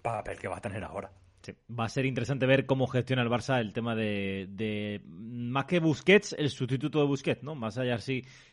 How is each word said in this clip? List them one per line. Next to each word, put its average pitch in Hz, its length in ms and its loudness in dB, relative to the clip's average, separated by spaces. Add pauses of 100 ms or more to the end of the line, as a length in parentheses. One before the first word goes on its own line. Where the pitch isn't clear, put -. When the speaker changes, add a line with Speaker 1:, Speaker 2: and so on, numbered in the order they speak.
Speaker 1:
papel 107 380 -4
que - 100 -10
va 90 100 -6
a - 20 -14
tener 101 240 -6
ahora. 95 260 -8 (320)
Speaker 2:
Sí, 101 100 -12 (160)
va 117 180 -2
a - 20 0
ser 135 180 0
interesante 127 400 0
ver 135 200 6
cómo 131 200 2
gestiona 127 360 2
el 117 80 2
Barça 123 280 2
el 104 140 0
tema 117 240 -2
de, 98 540 -2
de, 104 560 -4
más 120 580 -4
que 175 160 2
Busquets, 165 540 4
el 147 160 0
sustituto 135 500 -2
de 147 60 4
Busquets, 139 360 -2
¿no? 151 120 -8
Más 113 240 -6
allá 123 200 0
sí, 127 240 -4 (300)